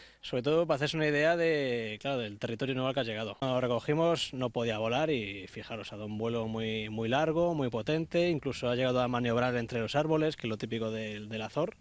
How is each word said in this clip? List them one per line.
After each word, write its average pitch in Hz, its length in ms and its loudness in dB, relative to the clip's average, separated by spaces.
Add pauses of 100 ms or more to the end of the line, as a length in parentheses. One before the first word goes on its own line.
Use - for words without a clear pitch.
(200)
sobre 123 240 -2
todo 160 240 4
para 156 80 4
hacerse 143 220 0
una 156 100 4
idea 151 300 4
de, 131 640 2
claro, 139 160 0
del 104 200 -4
territorio 123 380 -2
nuevo 131 140 2
al 131 40 -2
que 131 60 0
ha 131 40 2
llegado. 110 360 -4
Cuando 131 160 0
lo 127 60 2
recogimos 151 720 2
no 127 160 -2
podía 117 300 -2
volar 127 320 2
y 101 360 -4
fijaros, 107 460 -10
ha - 20 -12
dado 104 120 -8
un 107 100 -6
vuelo 117 320 0
muy, 110 400 -2
muy 113 180 -2
largo, 160 480 2
muy 135 140 0
potente, 160 600 0
incluso 135 380 -2
ha 120 80 2
llegado 127 240 2
a 123 80 4
maniobrar 123 480 2
entre 120 240 -2
los 110 160 -2
árboles, 156 400 2
que - 120 -6
es - 20 0
lo 110 80 -2
típico 110 340 -4
del, 107 380 -6
del 110 120 -4
azor, 147 400 -4